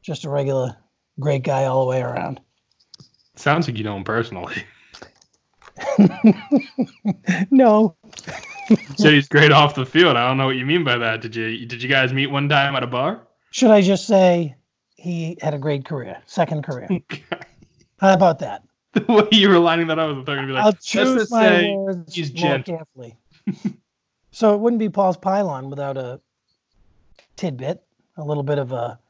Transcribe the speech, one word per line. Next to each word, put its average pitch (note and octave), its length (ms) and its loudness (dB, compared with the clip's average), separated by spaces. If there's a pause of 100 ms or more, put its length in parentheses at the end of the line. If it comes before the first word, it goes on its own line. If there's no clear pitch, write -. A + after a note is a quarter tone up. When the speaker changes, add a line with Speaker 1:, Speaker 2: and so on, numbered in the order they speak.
Speaker 1:
Just - 240 -12
a D3+ 60 -8
regular C3+ 460 -4 (420)
great C#3 240 -2
guy C3+ 220 -2
all C3 200 0
the B2+ 60 -2
way B2+ 100 -2
around. B2 400 -8 (960)
Speaker 2:
Sounds D3+ 320 0
like A#2+ 80 -6
you G#2+ 80 -6
know G#2 120 -6
him F#2+ 80 -10
personally. G#2+ 580 -6 (1400)
<laughs> - 0 -
Speaker 1:
<laughs> - 1500 0
No. A3 460 6 (720)
Speaker 2:
You G#3+ 60 6 (200)
said D#3 180 6
he's C#3+ 140 4
great D3+ 240 6
off D3 220 6
the C3 100 -4
field. D#3 320 4
I A#2+ 100 2
don't C3 120 0
know C3+ 80 0
what C3 100 -2
you B2+ 80 -6
mean D#3+ 200 0
by B2 140 0
that. A2+ 220 -4
Did A2+ 160 -14
you, A2+ 300 -8
did A#2 160 -12
you B2+ 60 -8
guys C3 240 2
meet C3+ 160 -2
one C#3 200 -4
time C#3 280 0
at B2 60 -4
a - 40 -6
bar? C3 400 -4 (240)
Speaker 1:
Should A#3+ 220 2
I G#3 100 8
just F#3+ 240 0
say F3 480 2 (420)
he E3+ 460 -8
had D#3 120 -4
a C#3+ 40 -8
great C#3 260 -4
career, A#2 400 -12
second D#3 400 -4
career? B2+ 260 -12
Speaker 2:
<laughs> F3+ 120 -4 (100)
Okay. - 120 -16 (760)
Speaker 1:
How G3 160 4
about E3+ 240 2
that? G3 240 -10 (320)
Speaker 2:
The G#3+ 180 0
way G#3+ 180 4
you G3+ 200 6
were F3+ 80 6
lining E3+ 300 2
that D#3+ 100 -2
up, D3+ 180 -2
I B2+ 80 -12
thought C#3 160 -6
you'd C3+ 60 -8
be C3+ 80 -6
like, C3 80 -2
Speaker 1:
I'll G#3+ 80 4
Speaker 2:
"Let's - 160 -6
Speaker 1:
choose C4 300 0
Speaker 2:
just A3 140 -2
Speaker 1:
my A3+ 180 4
Speaker 2:
say F3 280 2
Speaker 1:
words F#3 380 -8
Speaker 2:
he's D3+ 180 -6
Speaker 1:
more D#3 80 -8 (160)
Speaker 2:
gentle." E3 220 -8
Speaker 1:
carefully. B2+ 380 -20 (300)
<laughs> G3 300 -8 (560)
So G#3+ 220 2
it G#3 60 -4
wouldn't A#3 200 0
be G#3+ 80 -2
Paul's F#3 300 -2
Pylon F3+ 520 -4
without C#3 280 -8
a C3 200 -12 (1160)
tidbit, C#3 460 -8 (340)
a D#3+ 80 -14
little D3 200 -6
bit C#3+ 140 -2
of B2+ 140 -6
a A#2+ 260 -8 (120)